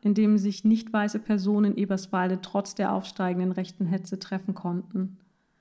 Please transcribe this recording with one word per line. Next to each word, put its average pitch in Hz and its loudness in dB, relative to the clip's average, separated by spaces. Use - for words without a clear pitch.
in 208 4
dem 214 6
sich 196 0
nicht 220 4
weiße 208 0
Personen 208 2
in - -4
Eberswalde 185 0
trotz - -4
der 196 -2
aufsteigenden 185 -2
rechten 185 -4
Hetze 185 -4
treffen 190 -6
konnten. 185 -6